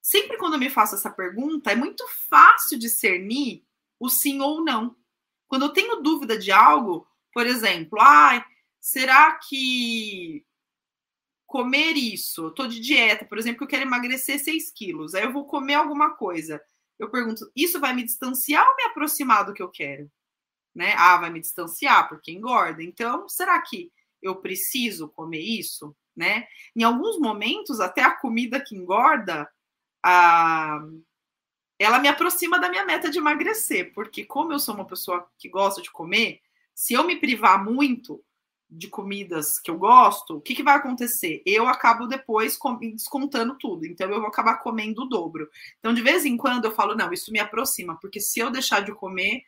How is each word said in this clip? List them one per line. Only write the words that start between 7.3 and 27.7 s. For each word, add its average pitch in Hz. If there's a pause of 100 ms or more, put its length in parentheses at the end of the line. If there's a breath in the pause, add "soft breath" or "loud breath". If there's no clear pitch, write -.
por 240
exemplo, 208
"Ai, 277 (380 soft breath)
será 262 (120)
que 226 (1040)
comer 277
isso? 220
Eu 160
tô 262
de 226
dieta, 233
por 208
exemplo, 233
que -
eu 269
quero 269
emagrecer 262
seis 320
quilos. 160
Aí 196
eu 247
vou 277
comer 277
alguma 302
coisa." 160 (360)
Eu 214
pergunto, 226
"Isso 339
vai 262
me 247
distanciar 262
ou 523
me 539
aproximar 285
do 196
que 202
eu 175
quero?" 143 (640)
Né? 185
"Ah, 175
vai 170
me 165
distanciar, 180
porque 156
engorda. 180
Então, 240
será 359
que 185 (300)
eu 190
preciso 185
comer 160
isso?" 175 (200)
Né? 202 (280 loud breath)
Em 226
alguns 302
momentos, 233